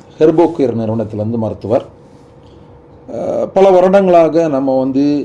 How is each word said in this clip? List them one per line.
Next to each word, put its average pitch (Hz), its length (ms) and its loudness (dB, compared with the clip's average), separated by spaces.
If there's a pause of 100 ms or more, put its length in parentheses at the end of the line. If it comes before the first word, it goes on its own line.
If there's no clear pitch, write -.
(140)
ஹெர்போகேர் 156 600 0
நிறுவனத்திலிருந்து 110 640 -6
மருத்துவர். 104 460 -4 (1300)
அஹ், - 340 -4
பல 196 240 2
வருடங்களாக 180 800 2
நம்ம 135 300 -2
வந்து 135 260 -2 (200)